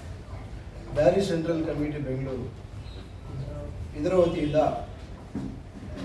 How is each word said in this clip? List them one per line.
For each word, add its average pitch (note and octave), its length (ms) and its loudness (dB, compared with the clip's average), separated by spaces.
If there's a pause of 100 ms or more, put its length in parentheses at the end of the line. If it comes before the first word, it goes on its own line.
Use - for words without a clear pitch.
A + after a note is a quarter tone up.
(960)
ಬ್ಯಾರಿ F3+ 280 8
ಸೆಂಟ್ರಲ್ D#3+ 440 2
ಕಮಿಟಿ D3 320 0
ಬೆಂಗಳೂರು C3 540 -2 (1500)
ಇದರ F3+ 140 4
ವತಿಯಿಂದ D#3 420 6 (1500)